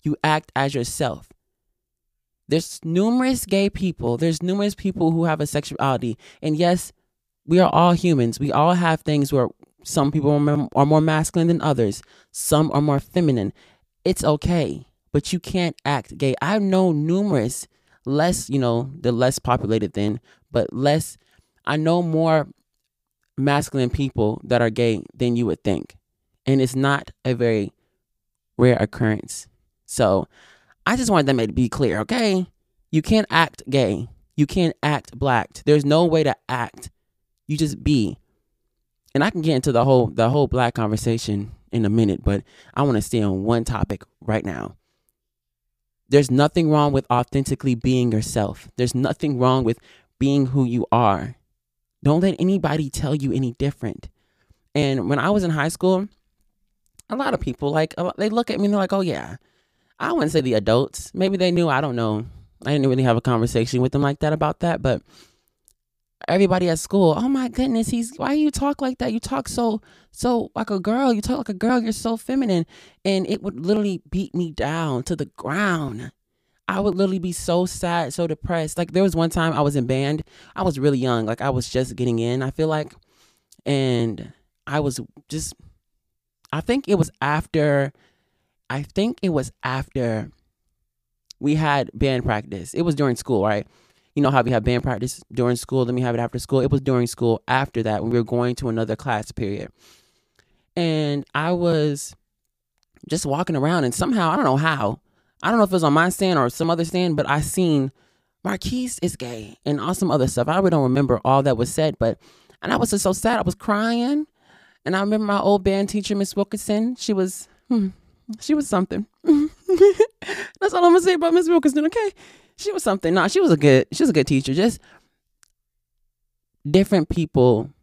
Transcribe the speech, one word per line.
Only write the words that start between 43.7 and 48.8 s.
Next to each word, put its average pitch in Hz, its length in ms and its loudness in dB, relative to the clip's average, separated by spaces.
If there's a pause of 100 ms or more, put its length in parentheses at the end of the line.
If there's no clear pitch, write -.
right 107 240 -4
now. 60 300 -8 (1300)
There's 135 240 4
nothing 151 400 2
wrong 147 200 4
with 135 200 0
authentically 131 640 0
being 123 360 2
yourself. 104 680 -2
There's 123 180 -2